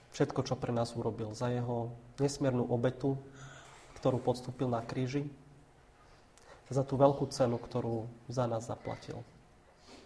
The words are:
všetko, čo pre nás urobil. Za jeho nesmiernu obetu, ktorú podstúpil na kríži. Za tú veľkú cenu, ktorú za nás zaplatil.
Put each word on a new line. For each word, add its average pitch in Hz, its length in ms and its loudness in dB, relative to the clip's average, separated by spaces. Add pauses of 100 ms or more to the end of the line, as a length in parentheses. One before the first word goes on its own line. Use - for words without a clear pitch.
(120)
všetko, 135 320 2
čo 123 160 -2
pre 123 160 0
nás 117 160 2
urobil. 113 400 -2
Za 123 160 -2
jeho 120 400 0 (320)
nesmiernu 135 480 2
obetu, 127 480 2 (800)
ktorú 123 240 2
podstúpil 127 480 0
na 117 160 0
kríži. 135 400 0 (1400)
Za 131 160 2
tú 131 160 2
veľkú 139 320 6
cenu, 120 240 2
ktorú 117 480 -2 (240)
za 123 160 0
nás 113 240 -2
zaplatil. 113 560 -8 (800)